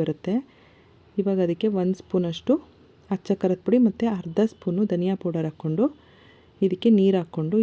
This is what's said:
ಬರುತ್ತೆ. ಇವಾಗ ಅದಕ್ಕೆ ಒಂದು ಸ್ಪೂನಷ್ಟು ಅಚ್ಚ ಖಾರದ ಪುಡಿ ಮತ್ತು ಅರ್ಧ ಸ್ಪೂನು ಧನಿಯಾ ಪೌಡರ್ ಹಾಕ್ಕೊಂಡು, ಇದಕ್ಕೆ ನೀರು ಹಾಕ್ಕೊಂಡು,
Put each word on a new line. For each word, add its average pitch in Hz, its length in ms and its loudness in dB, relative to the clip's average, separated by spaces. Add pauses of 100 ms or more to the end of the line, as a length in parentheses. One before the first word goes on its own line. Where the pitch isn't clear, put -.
ಬರುತ್ತೆ. 156 320 -4 (880)
ಇವಾಗ 196 240 0
ಅದಕ್ಕೆ 170 220 -2 (140)
ಒಂದು 185 200 0
ಸ್ಪೂನಷ್ಟು 175 520 -2 (600)
ಅಚ್ಚ 190 260 -2
ಖಾರದ 185 240 0
ಪುಡಿ 220 220 2
ಮತ್ತು 208 180 -2 (120)
ಅರ್ಧ 170 240 -4 (120)
ಸ್ಪೂನು 180 380 -4
ಧನಿಯಾ 180 320 0
ಪೌಡರ್ 165 260 -4
ಹಾಕ್ಕೊಂಡು, 160 360 -2 (840)
ಇದಕ್ಕೆ 185 220 0 (100)
ನೀರು 190 220 4
ಹಾಕ್ಕೊಂಡು, 165 420 -4